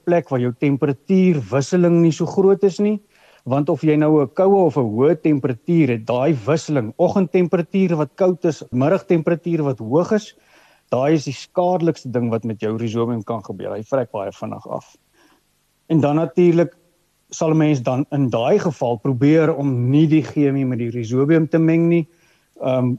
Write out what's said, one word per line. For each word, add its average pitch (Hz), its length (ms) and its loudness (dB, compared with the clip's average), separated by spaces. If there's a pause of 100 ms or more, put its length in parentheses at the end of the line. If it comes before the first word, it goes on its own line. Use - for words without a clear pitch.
plek 170 240 0
waar 131 120 -2
jou 123 120 -2
temperatuurwisseling 156 1500 0
nie 165 120 4
so 165 140 -4
groot 196 360 2
is 196 160 0
nie? 208 220 -2 (440)
Want 139 240 -2
of 160 140 -2
jy 151 140 2
nou 151 260 4
'n 131 120 -2
koue 190 320 4
of 147 100 0
'n 117 180 -2
hoë 151 260 2
temperatuur 147 680 0
het, 113 180 -4
daai 131 300 0 (100)
wisseling, 143 500 -2
oggendtemperatuur 175 1000 0
wat 151 180 -4
koud 185 300 0
is, 160 260 -2
middagtemperatuur 165 920 0
wat 135 160 -2
hoog 143 340 -2
is, 214 240 -4 (520)
daai 139 260 0
is 147 100 -2
die 139 80 -8
skadelikste 170 800 -2
ding 120 180 -2
wat 113 140 -4
met 110 160 -8
jou 110 160 -4
Rhizobium 117 480 -4
kan 113 180 -8
gebeur. 101 320 -10
Hy 107 80 -10
vrek 131 300 -4
baie 98 200 -8
vinnig 107 360 -12
af. - 280 -12 (920)
En 160 120 2
dan 147 160 2
natuurlik 165 600 2 (540)
sal 160 200 -4
'n 160 60 2
mens 151 260 2
dan 131 300 -2
in 139 180 0
daai 127 280 0
geval 123 380 -2
probeer 147 600 2
om 131 340 -2
nie 151 160 4
die 151 160 2
chemie 139 420 -2
met 127 140 -4
die 117 120 -6
Rhizobium 131 580 0
te 165 100 0
meng 165 300 2
nie. 170 200 0 (540)
Ehm, 127 360 -2